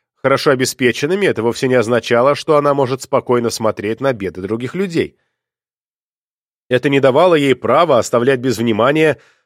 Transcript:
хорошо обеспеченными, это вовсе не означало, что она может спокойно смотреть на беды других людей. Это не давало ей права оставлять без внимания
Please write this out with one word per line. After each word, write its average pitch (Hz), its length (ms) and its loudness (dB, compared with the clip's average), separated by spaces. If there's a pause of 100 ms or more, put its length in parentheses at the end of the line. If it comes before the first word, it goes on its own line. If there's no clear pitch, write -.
(160)
хорошо 135 360 0
обеспеченными, 135 760 0
это 113 160 -2
вовсе 120 260 -2
не 127 60 2
означало, 120 600 2
что 151 220 0
она 143 160 0
может 135 300 -2
спокойно 120 460 0
смотреть 110 520 -4
на 135 100 0
беды 92 300 -8
других 113 340 -8
людей. 165 420 -4 (1500)
Это 127 200 0
не 139 100 2
давало 151 360 4
ей 143 200 2
права 135 440 2
оставлять 123 420 0
без 120 160 -2
внимания 123 600 0 (280)